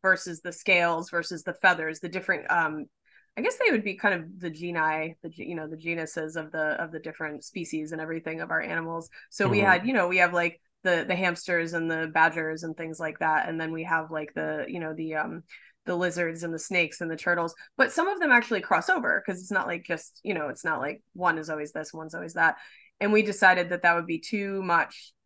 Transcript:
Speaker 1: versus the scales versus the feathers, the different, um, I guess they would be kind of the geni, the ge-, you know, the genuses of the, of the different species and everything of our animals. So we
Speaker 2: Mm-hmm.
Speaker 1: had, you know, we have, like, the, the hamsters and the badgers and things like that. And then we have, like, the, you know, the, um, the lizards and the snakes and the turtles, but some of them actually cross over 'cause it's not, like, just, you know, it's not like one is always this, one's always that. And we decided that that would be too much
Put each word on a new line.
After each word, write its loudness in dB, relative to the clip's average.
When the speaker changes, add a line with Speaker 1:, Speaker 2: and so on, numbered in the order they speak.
Speaker 1:
versus 0
the -8
scales 2
versus -4
the -6
feathers, 2
the -8
different, -2
um, 0
I -2
guess 0
they 4
would 2
be -6
kind 2
of -6
the -6
geni, -2
the -12
ge-, -16
you -8
know, -6
the -12
genuses -6
of -6
the, -2
of -8
the -8
different -10
species -6
and -6
everything -6
of -8
our 0
animals. -6
So 0
we 2
Speaker 2:
Mm-hmm. 6
Speaker 1:
had, 6
you 2
know, 4
we 2
have, 6
like, 0
the, 4
the 0
hamsters 0
and 0
the -2
badgers 2
and -8
things -8
like -6
that. 2
And -4
then -4
we -4
have, 0
like, -6
the, -4
you -6
know, -6
the, -6
um, -4
the -2
lizards -2
and -4
the -6
snakes -2
and -4
the -6
turtles, 0
but 2
some 0
of -2
them 4
actually 4
cross 2
over 2
'cause -6
it's -8
not, 0
like, -6
just, -8
you -2
know, -2
it's -8
not 0
like -6
one 2
is -6
always -6
this, -8
one's -12
always -10
that. 4
And 2
we 8
decided 4
that -2
that 6
would -2
be -2
too -4
much 0